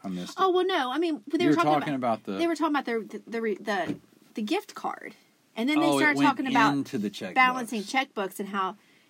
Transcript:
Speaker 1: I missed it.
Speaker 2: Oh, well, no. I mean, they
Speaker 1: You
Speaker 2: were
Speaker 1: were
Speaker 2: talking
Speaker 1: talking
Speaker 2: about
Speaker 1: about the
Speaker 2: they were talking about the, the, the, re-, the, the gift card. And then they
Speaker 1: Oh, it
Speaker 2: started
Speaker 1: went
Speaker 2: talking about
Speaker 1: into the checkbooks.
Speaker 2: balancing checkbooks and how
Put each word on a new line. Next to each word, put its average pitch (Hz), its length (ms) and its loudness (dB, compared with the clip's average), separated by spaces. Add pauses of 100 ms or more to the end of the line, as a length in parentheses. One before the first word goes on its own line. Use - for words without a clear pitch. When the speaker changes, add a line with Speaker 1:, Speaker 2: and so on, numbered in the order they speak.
Speaker 1:
I - 60 -8
missed 180 220 -6
it. - 60 -14
Speaker 2:
Oh, 370 140 4
well, 359 140 2
no. 311 260 -2
I 277 80 -4
mean, 330 280 -2
they 302 160 0
Speaker 1:
You 302 60 4
Speaker 2:
were - 20 -
Speaker 1:
were 294 120 6
Speaker 2:
talking 302 160 4
Speaker 1:
talking 302 160 -4
Speaker 2:
about 240 240 0
Speaker 1:
about - 60 -20
the - 120 -6
Speaker 2:
they 339 100 0
were 330 80 0
talking 302 200 0
about 294 100 -2
the, 233 140 -2 (260)
the, - 60 -14
the, 226 100 -4
re-, 214 180 -2
the, 175 360 -2 (400)
the 233 60 -4
gift 311 340 -4
card. - 400 -8 (400)
And 233 140 0
then 302 100 4
they 320 60 4
Speaker 1:
Oh, 302 120 6
it 277 40 4
Speaker 2:
started 294 160 4
Speaker 1:
went 285 120 6
Speaker 2:
talking 269 180 0
about 240 260 4
Speaker 1:
into 139 240 -2
the 202 120 0
checkbooks. 95 260 -10
Speaker 2:
balancing 254 460 2
checkbooks 226 580 -4
and 190 100 -6
how 190 260 -4 (340)